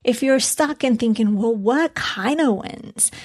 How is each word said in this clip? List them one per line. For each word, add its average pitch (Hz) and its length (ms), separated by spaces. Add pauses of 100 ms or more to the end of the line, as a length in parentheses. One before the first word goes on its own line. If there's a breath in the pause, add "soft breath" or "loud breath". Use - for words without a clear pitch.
If 240 180
you're 269 160
stuck 294 440
and 254 140
thinking, 220 380
"Well, 226 200
what 254 400
kind 254 440
of 262 160
wins?" - 560 (140)